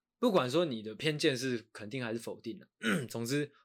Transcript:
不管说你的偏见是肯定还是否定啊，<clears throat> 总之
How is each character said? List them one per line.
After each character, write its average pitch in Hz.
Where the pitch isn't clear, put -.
不 240
管 139
说 165
你 117
的 107
偏 151
见 147
是 120
肯 104
定 127
还 113
是 117
否 -
定 98
啊， -
<clears throat> 151
总 117
之 143